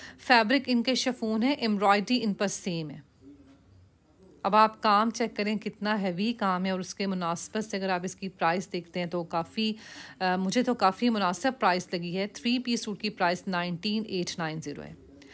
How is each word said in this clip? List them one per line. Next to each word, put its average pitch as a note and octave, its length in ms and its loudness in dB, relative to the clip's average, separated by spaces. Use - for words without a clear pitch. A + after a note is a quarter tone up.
फैब्रिक B3+ 500 4
इनके A#3+ 260 2
शिफॉन A3 480 0
है, C#4+ 180 2
एम्ब्रॉयडरी G#3 560 4
इन G#3+ 160 0
पर G3 140 0
सेम E3 420 -2
है। D#3 180 -16
अब G3 100 4
आप G#3+ 240 6
काम G#3+ 320 4
चेक A3+ 240 -2
करें G#3 220 0
कितना G#3 360 -4
हैवी G3+ 400 0
काम F#3+ 320 0
है F#3+ 80 0
और F#3 60 -2
उसके G3 280 -4
मुनासिबत F#3 580 -2
से G#3 120 -4
अगर F#3+ 120 -2
आप F3+ 160 0
इसकी F#3+ 220 -8
प्राइस F3+ 440 0
देखते F3 280 -6
हैं F3 100 -2
तो F3 140 -2
काफ़ी, F3+ 520 -2
अ, F#3 160 2
मुझे F#3+ 260 2
तो B3 100 0
काफ़ी A#3+ 360 2
मुनासिब G#3 440 0
प्राइस F3+ 400 2
लगी E3+ 220 -4
है। G3 120 -2
थ्री A#3+ 320 -2
पीस A#3+ 240 -2
सूट G3+ 180 -6
की G#3+ 80 -4
प्राइस F3+ 380 0
नाइनटीन F3+ 600 -2
एट F3+ 300 -4
नाइन D#3+ 200 -4
ज़ीरो D3 240 -10
है। D3+ 120 -16